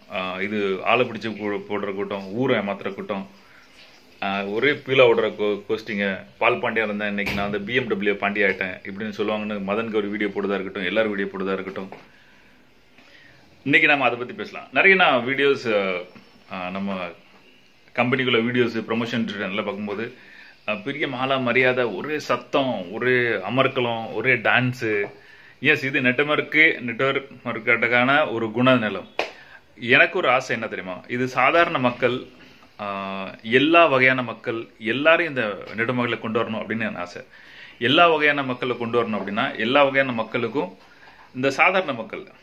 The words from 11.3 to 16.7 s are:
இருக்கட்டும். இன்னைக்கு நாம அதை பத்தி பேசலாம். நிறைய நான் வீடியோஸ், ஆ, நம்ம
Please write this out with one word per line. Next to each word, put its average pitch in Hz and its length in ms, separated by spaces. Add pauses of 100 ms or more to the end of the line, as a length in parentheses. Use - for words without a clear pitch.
இருக்கட்டும். 95 360 (1700)
இன்னைக்கு 151 260
நாம 143 140
அதை 120 140
பத்தி 123 160
பேசலாம். 95 380
நிறைய 175 240
நான் 147 300
வீடியோஸ், 120 720 (540)
ஆ, 92 180
நம்ம 98 260 (1000)